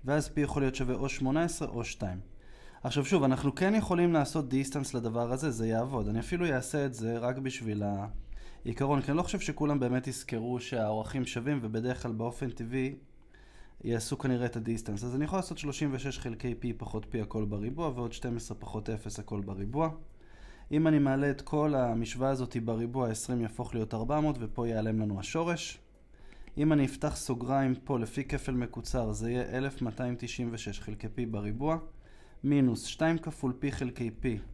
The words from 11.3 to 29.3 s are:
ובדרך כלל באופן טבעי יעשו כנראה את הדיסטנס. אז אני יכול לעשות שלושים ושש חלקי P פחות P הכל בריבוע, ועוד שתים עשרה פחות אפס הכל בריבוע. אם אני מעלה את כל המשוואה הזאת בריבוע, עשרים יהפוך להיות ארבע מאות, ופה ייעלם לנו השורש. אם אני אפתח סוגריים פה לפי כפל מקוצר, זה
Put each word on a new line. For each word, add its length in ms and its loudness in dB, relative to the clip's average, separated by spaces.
ובדרך 420 0
כלל 80 -2
באופן 380 -2
טבעי 460 -2
יעשו 340 0
כנראה 280 2
את 100 -2
הדיסטנס. 480 -2
אז 120 -4
אני 100 2
יכול 140 0
לעשות 180 -4
שלושים 360 -2
ושש 260 -4
חלקי 420 -4
P 40 -4
פחות 280 -6
P 160 -2
הכל 240 0
בריבוע, 500 -2
ועוד 180 -4
שתים 220 -4
עשרה 220 -6
פחות 320 -6
אפס 300 -6
הכל 220 -4
בריבוע. 480 -2
אם 160 6
אני 120 8
מעלה 320 6
את 100 -2
כל 340 2
המשוואה 540 2
הזאת 360 0
בריבוע, 440 0
עשרים 320 0
יהפוך 340 -4
להיות 180 0
ארבע 260 2
מאות, 200 2
ופה 280 -2
ייעלם 320 2
לנו 200 0
השורש. 600 -2
אם 160 6
אני 120 6
אפתח 300 -2
סוגריים 600 2
פה 240 -2
לפי 240 -2
כפל 280 -2
מקוצר, 600 -2
זה 200 -2